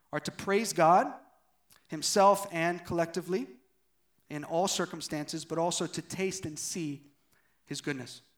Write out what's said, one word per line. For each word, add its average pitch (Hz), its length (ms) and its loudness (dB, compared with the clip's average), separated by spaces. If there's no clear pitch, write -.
are 151 60 -2
to - 120 -6
praise 202 420 0
God, 175 340 6
himself 196 640 4
and 170 340 0
collectively, 175 600 -2
in 147 140 -8
all 170 240 0
circumstances, 160 760 -4
but 156 140 -6
also 170 300 0
to 165 140 -8
taste 185 440 -4
and 156 120 -8
see 147 440 -6
his 143 160 -8
goodness. 135 400 -8